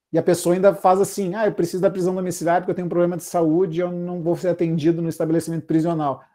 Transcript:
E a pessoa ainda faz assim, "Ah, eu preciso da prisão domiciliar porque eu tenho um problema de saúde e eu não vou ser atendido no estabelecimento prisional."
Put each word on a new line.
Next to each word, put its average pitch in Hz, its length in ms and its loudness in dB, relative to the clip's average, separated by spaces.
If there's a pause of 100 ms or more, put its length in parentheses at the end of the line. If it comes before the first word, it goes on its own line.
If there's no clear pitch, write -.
(120)
E 156 40 0
a 165 60 2
pessoa 175 320 2
ainda 190 180 4
faz 185 280 4
assim, 196 340 -2
"Ah, 220 120 0
eu 202 60 0
preciso 175 300 -2
da 196 80 4
prisão 185 240 -2
domiciliar 180 460 0
porque 185 100 -6
eu 175 60 0
tenho 180 100 -4
um - 20 -4
problema 175 280 0
de 170 80 -10
saúde 165 540 2
e 180 40 0
eu 180 80 -2
não 175 320 -6
vou 165 140 0
ser 180 140 -2
atendido 165 520 0
no 165 60 -2
estabelecimento 165 580 -2
prisional." 156 560 0 (120)